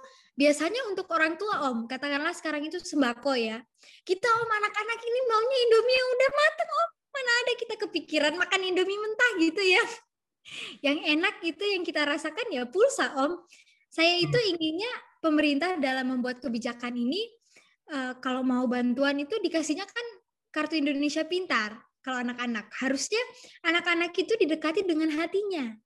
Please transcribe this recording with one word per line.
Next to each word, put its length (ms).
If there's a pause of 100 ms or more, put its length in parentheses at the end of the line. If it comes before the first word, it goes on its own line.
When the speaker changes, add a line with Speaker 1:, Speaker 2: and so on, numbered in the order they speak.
(320)
Speaker 1:
biasanya 560
untuk 240
orang 240
tua, 320
Om. 160
Katakanlah 480
sekarang 320
itu 160
sembako 560
ya. 240 (480)
Kita, 160
Om, 320
anak-anak 480
ini 240
maunya 300 (100)
Indomie 320
yang 160
udah 160
mateng, 400
Om. 180 (220)
Mana 180 (140)
ada 160
kita 160
kepikiran 640
makan 240
Indomie 360
mentah 360
gitu 320
ya. 160 (960)
Yang 180 (140)
enak 220 (100)
itu 200 (120)
yang 80
kita 240
rasakan 400
ya 160
pulsa, 560
Om. 160 (560)
Saya 240
itu 160
Speaker 2:
Hmm. 240
Speaker 1:
inginnya 360 (280)
pemerintah 560
dalam 320
membuat 320
kebijakan 560
ini, 240 (720)
eh, 320
kalau 160
mau 240
bantuan 560
itu 240
dikasihnya 400
kan 220 (420)
kartu 320
Indonesia 480
Pintar 480 (240)
kalau 240
anak-anak. 480
Harusnya 480 (480)
anak-anak 480
itu 240
didekati 400
dengan 320
hatinya. 720